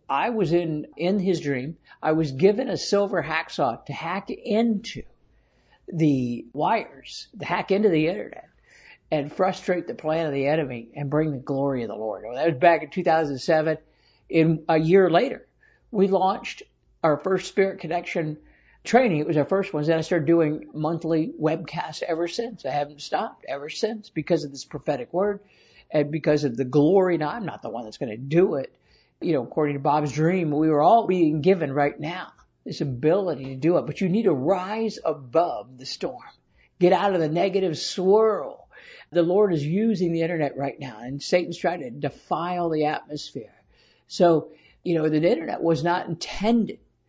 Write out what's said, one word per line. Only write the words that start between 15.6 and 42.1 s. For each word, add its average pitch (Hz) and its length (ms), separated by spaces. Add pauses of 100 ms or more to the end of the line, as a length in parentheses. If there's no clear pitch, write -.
we 196 180
launched 190 540 (400)
our 151 160
first 190 280
Spirit 190 340
Connection 165 580 (440)
training. 226 360
It 147 80
was 156 100
our 143 80
first 196 280
ones. 147 140
Then 160 120
I - 20
started 160 260
doing 156 480
monthly 160 680
webcasts 156 640
ever 170 240
since. 233 400
I 131 40
haven't 143 320
stopped 185 460
ever 143 220
since 214 400
because 156 340
of 143 60
this 139 140
prophetic 135 480
word 202 280 (500)
and 147 200
because 151 340
of 120 120
the 131 80
glory. 165 540
Now, 151 100
I'm 208 180
not 107 160
the 117 80
one 113 140
that's 107 140
gonna 113 180
do 151 400
it. - 180 (460)
You 170 140
know, 131 80
according 147 340
to 139 40
Bob's 147 320
dream, 160 380
we 151 180
were 147 140
all 208 240
being 165 340
given 160 320
right 143 260
now 175 340 (320)
this - 160
ability 151 640
to 135 120
do 160 200
it, 127 100
but 151 140
you 190 80
need 202 160
to 180 80
rise 190 720
above 131 760
the 131 80
storm. - 320 (640)
Get 180 120
out 185 220
of 175 60
the 156 80
negative 180 500
swirl. 190 880 (440)
The 170 100
Lord 185 320
is 143 100
using 180 480
the 165 100
internet 160 340
right 139 220
now, 123 220
and 135 220
Satan's 170 340
trying 175 240
to 127 100
defile 165 760